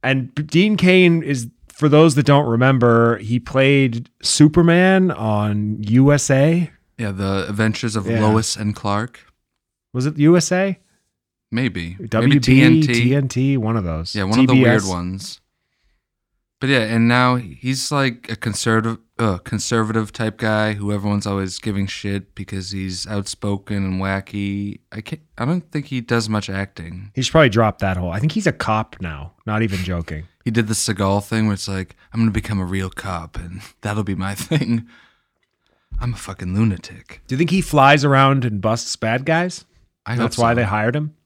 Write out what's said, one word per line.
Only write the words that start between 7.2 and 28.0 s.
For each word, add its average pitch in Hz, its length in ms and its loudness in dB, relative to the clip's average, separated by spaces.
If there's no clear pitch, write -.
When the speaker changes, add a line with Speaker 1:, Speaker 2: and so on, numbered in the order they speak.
Speaker 2:
Adventures 110 480 -2
of 98 100 -4
Speaker 1:
Yeah. 113 140 -2
Speaker 2:
Lois 107 360 2
and 107 200 -4
Clark. 104 440 -6
Speaker 1:
Was 127 140 -4
it 151 120 -4
U 156 180 6
S 170 160 0
A? 185 260 -2
Speaker 2:
Maybe. 92 440 -4
Speaker 1:
W 117 200 0
B, 147 60 4
Speaker 2:
Maybe 143 60 4
T 127 220 6
N 160 200 6
T. 151 40 2
Speaker 1:
T 123 120 2
N 139 120 0
T, 135 280 0
one 113 200 -2
of 110 80 -2
those. 82 300 -6
Speaker 2:
Yeah, 104 100 -2
one 107 140 2
of 131 80 6
the 127 80 4
weird 131 120 6
Speaker 1:
T 117 40 6
B 110 140 2
S. - 40 -2
Speaker 2:
ones. 90 520 -6
But 135 100 -2
yeah, 135 100 4
and 113 260 2
now 127 300 2
he's, 123 560 -6
like, 135 360 -2
a 110 60 -8
conservative, 113 640 -2
uh, 104 220 -2
conservative 110 760 -4
type 110 260 -6
guy 107 340 0
who 101 180 -6
everyone's 101 340 -2
always 98 360 -4
giving 101 260 -4
shit 98 480 -8
because 95 380 -10
he's 95 340 -8
outspoken 101 800 -6
and 92 180 -4
wacky. 101 800 -6
I 110 120 -14
can't, 156 200 -14
I 117 60 -6
don't 175 260 -4
think 143 160 -8
he 131 140 -6
does 117 280 -2
much 107 220 -4
acting. 95 640 -10
Speaker 1:
He 131 80 -4
should - 80 -4
probably 151 200 4
drop 107 280 2
that 92 180 -2
whole, 87 140 -4